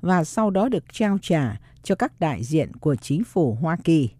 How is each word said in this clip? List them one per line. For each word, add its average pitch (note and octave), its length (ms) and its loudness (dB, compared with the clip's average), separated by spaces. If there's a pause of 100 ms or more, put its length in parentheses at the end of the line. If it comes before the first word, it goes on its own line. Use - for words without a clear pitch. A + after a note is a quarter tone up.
và F3 220 2
sau A3 260 0
đó G3 200 0
được G#3+ 240 -4
trao G3+ 280 0
trả C3 380 0 (240)
cho F#3+ 120 0
các - 240 -4
đại C3+ 240 -2
diện C3+ 300 0
của D3 220 0
chính D3+ 280 -2
phủ C3+ 380 0
Hoa E3 220 -2
Kỳ. D3+ 260 4 (100)